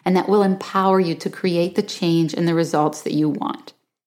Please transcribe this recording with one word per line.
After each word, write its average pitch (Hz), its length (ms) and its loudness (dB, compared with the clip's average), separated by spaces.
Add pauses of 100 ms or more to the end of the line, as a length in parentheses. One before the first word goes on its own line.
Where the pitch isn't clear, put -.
and 185 140 2
that 180 100 0
will 202 160 4
empower 190 560 2
you 170 160 0
to 165 140 -8
create 175 460 -2
the 208 80 0
change 165 500 0
and 170 140 0
the 170 60 2
results 156 500 0
that - 100 -4
you 151 160 2
want. - 440 -8 (340)